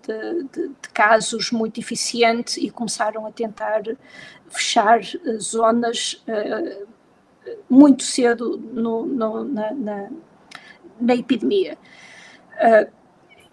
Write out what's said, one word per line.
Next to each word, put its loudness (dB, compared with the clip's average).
de, -6
de, -6
de -18
casos 2
muito -2
eficiente -2
e -4
começaram -6
a -10
tentar -4
fechar, 2
eh, -6
zonas, 0
eh, -6
muito 8
cedo -2
no, -6
no, -4
na, -6
na, -8
na 2
epidemia. 0
Eh, 6